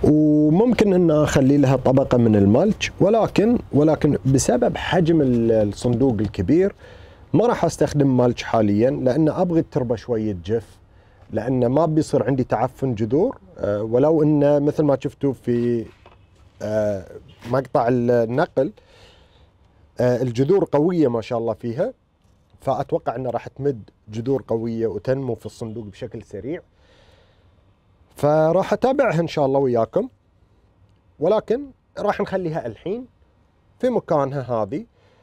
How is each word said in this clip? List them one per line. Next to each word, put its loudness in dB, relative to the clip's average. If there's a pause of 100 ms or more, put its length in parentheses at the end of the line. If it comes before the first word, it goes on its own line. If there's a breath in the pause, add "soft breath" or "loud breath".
وممكن 4
إن 4
أخلي 4
لها 4
طبقة 2
من 4
الملج، 4 (100)
ولكن، 2 (140)
ولكن 2
بسبب 2
حجم 0
ال-، 2
الصندوق 0
الكبير 0 (580 loud breath)
ما 4
راح 0
أستخدم 0
ملج 2
حاليًا، 2
لأن 0
أبغي -2
التربة -4
شوية -4
تجف، -6 (540 soft breath)
لأن -2
ما 2
بيصير 0
عندي -2
تعفن -4
جذور. -2 (200)
آه، -4
ولو 2
إن 2
مثل 0
ما 2
شفتوا -4
في، -2 (760)
آه، -2 (460)
مقطع 0
النقل، 0 (1300 soft breath)
آه، 0
الجذور 0
قوية 2
ما -2
شاء -6
الله -4
فيها، -6 (680)
فأتوقع -4
إنه -6
راح -8
تمد -6 (200)
جذور -4
قوية -4
وتنمو -4
في -20
الصندوق -12
بشكل -16
سريع، -12 (1500 soft breath)
فراح 0
أتابعها 0
إن -2
شاء -2
الله 0
وياكم، 0 (1120)
ولكن -2 (380)
راح -4
نخليها -6
الحين -10 (760)
في -2
مكانها -2
هذه، -6 (380 soft breath)